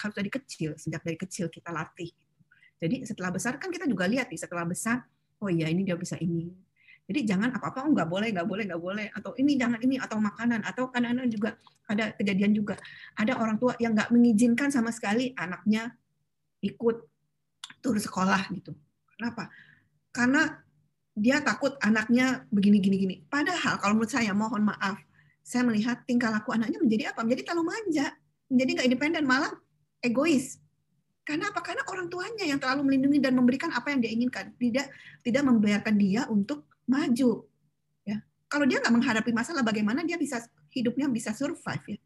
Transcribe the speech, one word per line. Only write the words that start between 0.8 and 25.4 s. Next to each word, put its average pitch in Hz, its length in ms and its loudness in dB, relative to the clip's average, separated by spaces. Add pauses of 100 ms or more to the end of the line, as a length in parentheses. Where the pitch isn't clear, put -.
dari 165 160 -6
kecil 175 320 -6
kita - 240 -14
latih. 170 400 -10 (640)
Jadi 254 320 -4
setelah 185 240 -6
besar 240 240 -4
kan 370 160 -8
kita 359 160 -4
juga 190 160 0
lihat 247 240 0
nih, 160 80 -10
setelah 170 320 -6
besar, 226 320 -4 (400)
oh 202 80 -4
iya 165 160 0
ini 165 160 0
dia 185 160 -2
bisa 175 240 -8
ini. 170 300 -4 (520)
Jadi 254 220 -4
jangan 208 320 0
apa-apa, 262 260 -6
"Oh, 302 80 2
nggak 185 160 2
boleh, 196 240 -2
nggak 175 160 -2
boleh, 196 220 -4
nggak 170 160 -6
boleh," 202 260 -6
atau 202 240 -12
ini 277 220 2
jangan 240 240 0
ini, 254 180 2
atau 214 220 -2
makanan, 220 420 0
atau 247 300 -6
kadang-kadang 240 340 0
juga 214 220 -2 (400)
ada 214 260 -2
kejadian 202 380 2
juga, 208 240 -2 (400)
ada 220 240 0
orang 220 180 0
tua 247 220 2
yang 226 160 2
nggak - 160 2
mengizinkan 240 580 6
sama 233 220 0
sekali 226 420 -2
anaknya 208 560 -2 (720)
ikut 226 380 -2 (840)
tur 220 140 0
sekolah 190 480 0 (100)
gitu. - 160 -12 (460)
Kenapa? 226 340 -8 (640)
Karena 285 480 2 (500)
dia 254 300 2
takut 262 400 0
anaknya 240 640 2
begini, 202 300 6
gini, 190 180 2
gini. 190 180 0 (120)
Padahal 294 560 0
kalau 214 160 4
menurut 226 100 0
saya, 233 240 0
mohon 214 320 0
maaf, 202 320 -2 (460)